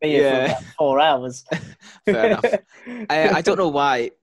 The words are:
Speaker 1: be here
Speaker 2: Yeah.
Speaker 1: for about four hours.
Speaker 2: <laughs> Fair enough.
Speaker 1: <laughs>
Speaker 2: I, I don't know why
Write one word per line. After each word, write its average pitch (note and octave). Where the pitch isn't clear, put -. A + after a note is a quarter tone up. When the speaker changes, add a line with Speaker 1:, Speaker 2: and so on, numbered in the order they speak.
Speaker 1:
be D#3
here D3
Speaker 2:
Yeah. C3
Speaker 1:
for D#3+
about -
four C#3
hours. B2+
Speaker 2:
<laughs> -
Fair G#3+
enough. G#3+
Speaker 1:
<laughs> A#3
Speaker 2:
I, D#3
I D#3+
don't F3
know F#3
why C#3